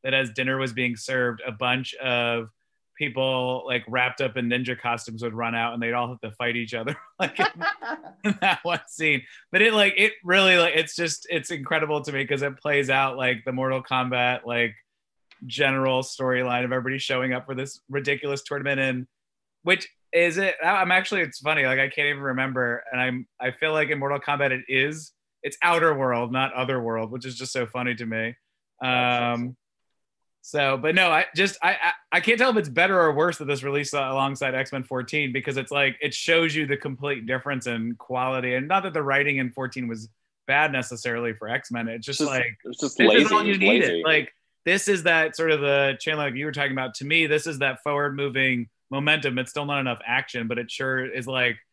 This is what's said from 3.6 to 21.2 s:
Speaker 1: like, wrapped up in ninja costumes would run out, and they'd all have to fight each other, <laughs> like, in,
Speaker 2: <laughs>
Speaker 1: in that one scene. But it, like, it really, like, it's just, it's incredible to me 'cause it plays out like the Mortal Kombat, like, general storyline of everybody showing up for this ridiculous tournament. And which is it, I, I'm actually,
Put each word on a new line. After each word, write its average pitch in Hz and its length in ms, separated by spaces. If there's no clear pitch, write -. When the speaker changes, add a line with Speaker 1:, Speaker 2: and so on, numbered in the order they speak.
Speaker 1:
like, 123 220
wrapped 127 320
up 127 160
in 120 100
ninja 123 320
costumes 117 420
would 117 120
run 117 200
out, 117 200
and 117 100
they'd 117 80
all 120 160
have 123 140
to 113 100
fight 120 240
each 117 180
other, 117 220
<laughs> - 120
like, - 180
in, 370 80
Speaker 2:
<laughs> - 0
Speaker 1:
in 208 160
that 180 240
one 170 240
scene. 147 360
But 190 100
it, 220 120
like, 202 240
it 208 160
really, 185 320
like, 170 220
it's 160 180
just, 165 340
it's 165 220
incredible 151 520
to 147 100
me 135 120
'cause 139 180
it 139 160
plays 143 300
out 131 280
like 127 280
the 131 60
Mortal 131 320
Kombat, 127 600
like, 120 280
general 131 560
storyline 127 640
of 123 60
everybody 131 260
showing 131 360
up 127 120
for 135 100
this 135 240
ridiculous 139 520
tournament. 139 380
And 131 280
which 185 260
is 170 280
it, 190 240
I, 165 40
I'm 180 100
actually, 190 300